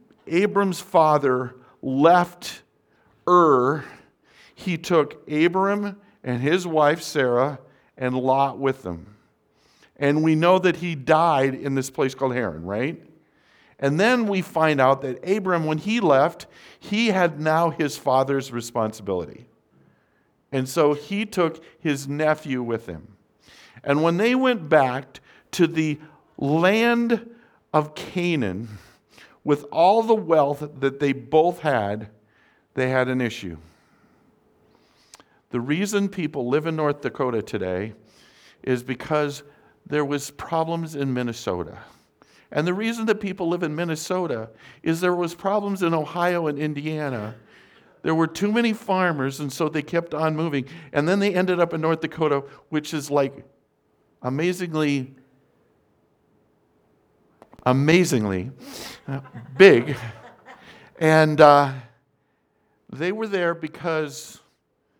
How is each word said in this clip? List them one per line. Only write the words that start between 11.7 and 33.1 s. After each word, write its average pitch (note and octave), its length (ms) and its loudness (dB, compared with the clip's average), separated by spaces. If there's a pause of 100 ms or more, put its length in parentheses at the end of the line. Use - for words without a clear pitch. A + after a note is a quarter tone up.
this C3 140 -2
place C3+ 240 -2
called C3 200 -2
Haran, F2 320 -4
right? A#2+ 360 -4 (800)
And C#3+ 200 0
then A3+ 280 2
we F#3+ 140 0
find D#3 400 2
out C3+ 200 4
that B2+ 260 -8
Abram, F#3 380 0
when D#3 120 0
he G#3+ 220 -2
left, D#3+ 480 2 (320)
he A3+ 280 -2
had F3 320 0
now D#3 300 2
his D3+ 280 -4
father's C3 540 0
responsibility. G#2+ 960 -6 (1040)
And C3 180 -4
so D3+ 240 2
he G3 320 -6
took F3 380 -4 (160)
his C#3 280 -4
nephew D3 540 -2
with A#2 240 -6
him. E2 220 -14 (760)
And C#3+ 200 0
when E3+ 140 2
they A#3 180 2
went B3 340 0
back C3+ 500 2 (320)
to E3+ 160 2
the D3+ 320 -2 (380)
land A3+ 920 2 (440)
of D3+ 220 0
Canaan, A#2 800 -4 (680)
with C#3+ 280 0
all G3 320 4
the A3+ 120 2
wealth D#3 480 2 (160)
that C#3 200 -2
they C#3+ 120 2
both D#3 480 2
had, G#2+ 500 -2 (640)
they B2+ 140 0
had B2+ 200 0
an B2+ 100 -2